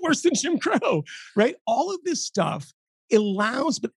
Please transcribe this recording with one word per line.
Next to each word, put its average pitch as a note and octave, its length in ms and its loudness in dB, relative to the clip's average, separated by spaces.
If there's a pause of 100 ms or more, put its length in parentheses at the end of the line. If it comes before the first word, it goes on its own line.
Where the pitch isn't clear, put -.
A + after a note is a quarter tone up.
worse E4 200 0
than E4+ 120 4
Jim D4+ 240 0
Crow, A3 440 0 (320)
right? A3+ 220 2 (100)
All C#4+ 260 0
of F4+ 120 -6
this E4+ 200 -4
stuff D#3 480 -4 (400)
allows, G#3+ 680 0
but - 160 -6